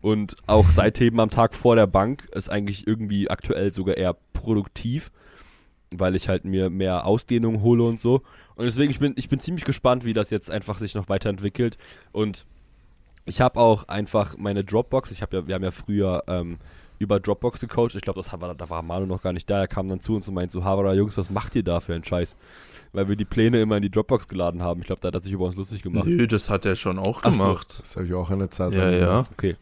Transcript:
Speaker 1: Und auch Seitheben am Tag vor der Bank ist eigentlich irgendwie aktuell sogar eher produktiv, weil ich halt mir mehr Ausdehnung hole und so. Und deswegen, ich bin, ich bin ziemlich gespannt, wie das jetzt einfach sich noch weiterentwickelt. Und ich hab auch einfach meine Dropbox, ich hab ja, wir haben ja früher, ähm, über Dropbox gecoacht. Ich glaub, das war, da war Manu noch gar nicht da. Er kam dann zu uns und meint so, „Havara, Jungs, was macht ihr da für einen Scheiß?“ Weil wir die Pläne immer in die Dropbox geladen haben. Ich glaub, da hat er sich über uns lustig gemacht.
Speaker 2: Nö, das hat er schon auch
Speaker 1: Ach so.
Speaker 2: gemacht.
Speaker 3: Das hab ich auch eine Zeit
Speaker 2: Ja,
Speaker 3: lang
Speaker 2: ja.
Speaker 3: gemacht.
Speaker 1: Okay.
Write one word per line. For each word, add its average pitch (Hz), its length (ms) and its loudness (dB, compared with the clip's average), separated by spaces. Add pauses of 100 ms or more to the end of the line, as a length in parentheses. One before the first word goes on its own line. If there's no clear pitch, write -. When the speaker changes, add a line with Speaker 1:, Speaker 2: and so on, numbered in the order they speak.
Speaker 1:
Und 104 340 0 (100)
auch 107 220 8
Seitheben 110 520 4
am 110 100 2
Tag 113 240 2
vor 120 220 4
der 107 100 8
Bank 98 460 0
ist - 180 -8
eigentlich 101 360 -4
irgendwie 104 440 0
aktuell 95 420 -2
sogar 95 240 -2
eher 90 180 0 (200)
produktiv, - 760 -4 (800)
weil 92 240 0
ich - 140 -2
halt 92 160 0
mir 95 240 0
mehr 92 380 -2
Ausdehnung 113 560 0
hole 117 220 6
und 117 140 0
so. 127 240 2 (340)
Und 120 100 -4
deswegen, 131 240 2
ich 127 80 -4
bin, 143 180 0
ich - 140 -6
bin 135 100 0
ziemlich 175 240 -6
gespannt, 127 400 2
wie 113 80 -2
das 107 180 0
jetzt 107 200 -4
einfach 104 280 -6
sich 107 160 -8
noch 104 140 -6
weiterentwickelt. 101 680 -2 (340)
Und 107 320 -4 (800)
ich - 160 -6
hab 127 160 2
auch 113 320 6
einfach 104 480 -2
meine 101 260 -4
Dropbox, 113 480 -2
ich 107 120 -10
hab - 100 -8
ja, 90 140 -4
wir 92 80 -4
haben 92 100 -4
ja 92 60 -2
früher, 98 560 -2
ähm, 87 320 -6 (420)
über 101 200 2
Dropbox 107 400 -2
gecoacht. 120 340 -2
Ich 98 80 -8
glaub, 95 140 -6
das - 160 -12
war, 87 240 -10
da 85 140 -12
war 82 120 -6
Manu 90 240 -4
noch 90 160 -4
gar 92 100 -2
nicht 87 160 -8
da. 101 120 2
Er 92 80 0
kam 95 200 -4
dann 92 120 -4
zu 110 160 -2
uns 98 100 -6
und 98 80 -8
meint 90 160 -4
so, 90 140 -6
„Havara, 98 300 2
Jungs, 101 220 2
was 92 140 -4
macht 98 240 -6
ihr 113 80 0
da 87 160 0
für 85 160 -6
einen 82 80 -6
Scheiß?“ - 320 -4 (580)
Weil 98 160 0
wir 101 60 2
die 104 100 -2
Pläne 117 360 4
immer 107 160 2
in 101 60 0
die 98 80 -2
Dropbox 107 360 0
geladen 87 360 -2
haben. 87 180 -2
Ich - 60 -12
glaub, - 140 -6
da 90 80 -6
hat 90 60 -4
er 90 80 -4
sich 92 100 -8
über 92 120 -2
uns 90 100 -2
lustig 95 280 -10
gemacht. 95 260 -2
Speaker 2:
Nö, 170 180 4
das 107 240 0
hat 101 160 0
er 95 80 2
schon 92 240 -2
auch 95 240 -2
Speaker 1:
Ach 117 100 4
so. 110 120 4
Speaker 2:
gemacht. 95 380 -2
Speaker 3:
Das - 140 -14
hab 92 80 -6
ich 87 100 -4
auch 90 160 -4
eine 98 180 -2
Zeit 90 240 -4
Speaker 2:
Ja, 95 180 2
Speaker 3:
lang - 40 4
Speaker 2:
ja. 87 120 4
Speaker 3:
gemacht. 110 260 2
Speaker 1:
Okay. 90 300 -2